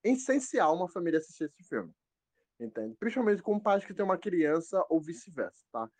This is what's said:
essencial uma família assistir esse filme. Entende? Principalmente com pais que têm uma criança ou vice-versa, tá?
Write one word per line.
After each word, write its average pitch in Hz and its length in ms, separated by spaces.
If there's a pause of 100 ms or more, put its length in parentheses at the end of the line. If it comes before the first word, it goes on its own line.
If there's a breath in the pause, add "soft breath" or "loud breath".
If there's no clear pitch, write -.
essencial 254 720
uma 180 120
família 170 320
assistir 156 260
esse - 180
filme. 98 300 (680)
Entende? 113 380
Principalmente 214 420
com 208 180
pais 202 240
que - 100
têm 196 120
uma 185 120
criança 170 720
ou 160 140
vice-versa, 151 720
tá? 113 180 (100)